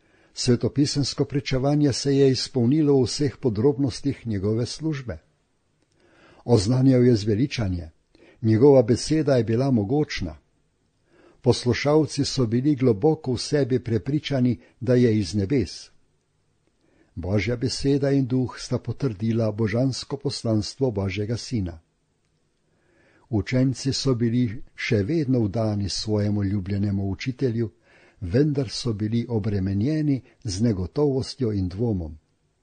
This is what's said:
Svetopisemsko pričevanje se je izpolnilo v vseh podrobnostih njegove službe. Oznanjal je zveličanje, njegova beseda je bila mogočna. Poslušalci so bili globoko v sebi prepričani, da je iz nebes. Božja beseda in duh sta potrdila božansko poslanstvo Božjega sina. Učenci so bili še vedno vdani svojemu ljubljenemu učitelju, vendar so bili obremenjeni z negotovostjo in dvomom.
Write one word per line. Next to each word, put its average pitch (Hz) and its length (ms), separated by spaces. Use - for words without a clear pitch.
Svetopisemsko 131 880
pričevanje 139 680
se 139 240
je 139 140
izpolnilo 135 720
v 123 40
vseh 131 320
podrobnostih 131 880
njegove 110 400
službe. 135 520
Oznanjal 123 600
je 123 100
zveličanje, 101 760
njegova 123 400
beseda 135 540
je 120 80
bila 117 260
mogočna. 107 680
Poslušalci 135 840
so 127 220
bili 127 300
globoko 131 560
v 117 60
sebi 131 400
prepričani, 123 840
da 127 140
je 120 240
iz 95 160
nebes. 101 560
Božja 98 420
beseda 135 540
in 139 160
duh 127 320
sta - 200
potrdila 113 720
božansko 117 640
poslanstvo 120 760
Božjega 101 460
sina. 90 440
Učenci 127 640
so 135 220
bili 117 480
še - 280
vedno 131 380
vdani 107 480
svojemu 104 560
ljubljenemu 98 640
učitelju, 117 600
vendar 131 500
so - 220
bili 107 360
obremenjeni 110 920
z 98 180
negotovostjo 123 880
in 98 160
dvomom. 90 500